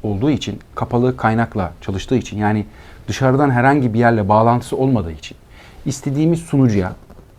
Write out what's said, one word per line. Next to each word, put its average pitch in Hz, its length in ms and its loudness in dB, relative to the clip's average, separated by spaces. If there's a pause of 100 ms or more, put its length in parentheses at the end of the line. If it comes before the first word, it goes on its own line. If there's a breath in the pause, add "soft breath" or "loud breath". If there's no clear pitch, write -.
olduğu 107 280 -2
için, 107 280 -4 (160)
kapalı 127 420 -2
kaynakla 110 640 -2
çalıştığı 95 360 -4
için, 104 220 -4
yani 104 280 0 (420 loud breath)
dışarıdan 135 420 2
herhangi 123 440 2
bir 113 40 0
yerle 117 300 2
bağlantısı 117 480 2
olmadığı 117 360 0
için - 240 -18 (500 loud breath)
istediğimiz 151 540 -2
sunucuya, 110 520 2 (460)